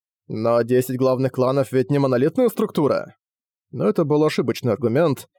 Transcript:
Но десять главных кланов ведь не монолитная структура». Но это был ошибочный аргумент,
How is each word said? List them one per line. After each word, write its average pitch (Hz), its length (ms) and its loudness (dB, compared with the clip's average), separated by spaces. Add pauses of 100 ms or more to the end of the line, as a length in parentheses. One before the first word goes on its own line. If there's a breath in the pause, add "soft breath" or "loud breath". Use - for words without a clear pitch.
(280)
Но 117 340 0
десять 123 360 0
главных 127 340 0
кланов 131 400 -2
ведь 131 180 0
не 143 100 2
монолитная 139 500 2
структура». - 680 -2 (560)
Но 170 160 -2
это 208 160 0
был 147 220 2
ошибочный 123 480 -2
аргумент, 127 540 -2 (120)